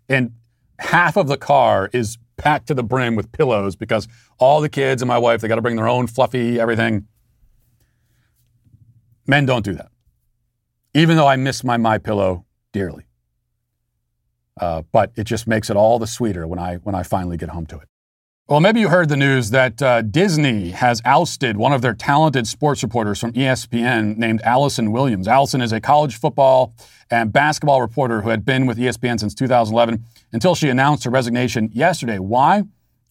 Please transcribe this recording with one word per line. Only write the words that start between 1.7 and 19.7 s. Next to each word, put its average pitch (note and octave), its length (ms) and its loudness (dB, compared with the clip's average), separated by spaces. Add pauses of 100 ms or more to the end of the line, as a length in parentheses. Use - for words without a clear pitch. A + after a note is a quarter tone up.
is A#2 260 -4 (200)
packed D3+ 300 -2
to D#3 60 -4
the B2 100 -2
brim A#2 340 -2
with G2+ 160 -6
pillows G#2 420 0
because A2 320 -4 (300)
all C#3+ 240 4
the D3+ 80 -2
kids C3+ 320 -2
and B2 80 -2
my A#2+ 80 2
wife, A#2 240 2
they A2 80 -4
gotta A2+ 120 0
bring A#2+ 140 -2
their A2+ 140 0
own B2 180 0
fluffy A#2+ 540 0
everything. A2+ 460 0 (2250)
Men C#3+ 180 4
don't B2 200 0
do G2 80 -4
that, - 180 -14 (1000)
even E3 240 4
though D3 100 4
I C3+ 80 4
miss C3 260 -4
my A#2+ 140 -2
MyPillow G#2 720 -2 (260)
dearly. F#2 320 -6 (1600)
Uh, D#2+ 220 -4 (100)
but G#2 240 2
it G#2 80 -6
just A2 200 -4
makes A2 240 -2
it G#2 60 -2
all A2 240 4
the A2+ 80 -6
sweeter F#2 400 -4
when F2 120 -8
I, F2 160 -6
when G2 200 -8
I F2+ 80 -4
finally F2+ 320 -4
get D#2+ 140 -10
home E2 160 -10
to D2+ 140 -16
it. - 100 -20 (580)
Well, D3 120 2
maybe A3 200 4
you G#3 100 2
heard F3 200 4
the C#3+ 80 0
news C3+ 320 2
that, B2+ 320 2